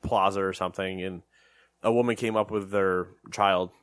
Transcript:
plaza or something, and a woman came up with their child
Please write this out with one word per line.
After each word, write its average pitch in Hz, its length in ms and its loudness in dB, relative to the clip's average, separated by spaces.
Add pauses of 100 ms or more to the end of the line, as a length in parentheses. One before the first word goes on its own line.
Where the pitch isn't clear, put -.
plaza 101 420 2
or 95 80 -2
something, 95 500 -6
and 90 200 -10 (600)
a 113 100 2
woman 120 240 2
came 110 200 -2
up 107 140 0
with 101 200 -4
their 92 380 0 (240)
child 92 380 2 (120)